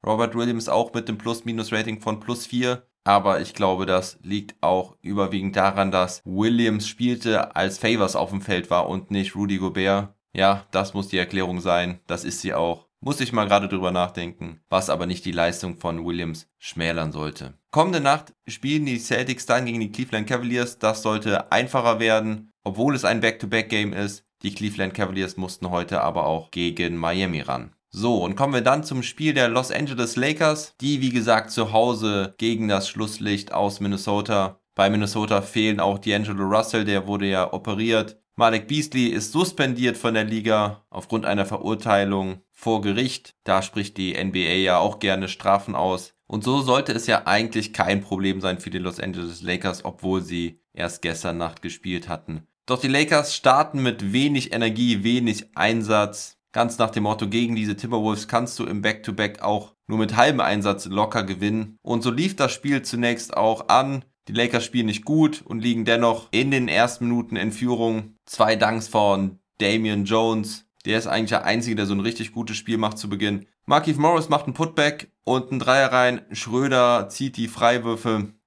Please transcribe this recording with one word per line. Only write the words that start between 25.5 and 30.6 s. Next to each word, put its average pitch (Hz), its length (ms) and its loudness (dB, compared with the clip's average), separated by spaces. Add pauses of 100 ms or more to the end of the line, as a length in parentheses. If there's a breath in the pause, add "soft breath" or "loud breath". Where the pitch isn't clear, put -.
heute 87 300 -2
aber 80 240 0
auch 80 260 -2
gegen 85 460 -2
Miami 85 460 -2
ran. 65 320 -8 (160)
So, 107 340 0
und 98 100 -2
kommen 139 200 0
wir 123 80 0
dann 139 200 2
zum 131 220 -6
Spiel 156 300 -2
der 127 140 4
Los 123 220 0
Angeles 123 460 -2
Lakers, 151 640 0